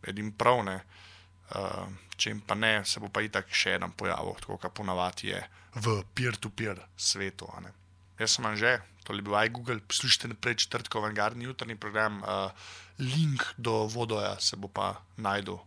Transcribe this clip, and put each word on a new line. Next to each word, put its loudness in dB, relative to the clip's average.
edin -4
prav, 6
ne. -2
Eh, -2
če 0
jim -6
pa 0
ne, 4
se 0
bo -8
pa 0
itak 0
še 2
eden -2
pojavil, -2
tako -8
kot -6
ponavadi -2
je -2
v 0
peer-to-peer -4
svetu, -2
a -12
ne. -14
Jaz 2
sem 0
Anže, 4
tole -4
je -4
bil -2
iGoogle, -2
poslušajte 2
naprej 0
četrtkov -2
avangardni 0
jutrni -8
program, 0
eh, 0
link 2
do 2
Vodoja -2
se 0
bo -10
pa -2
našel 0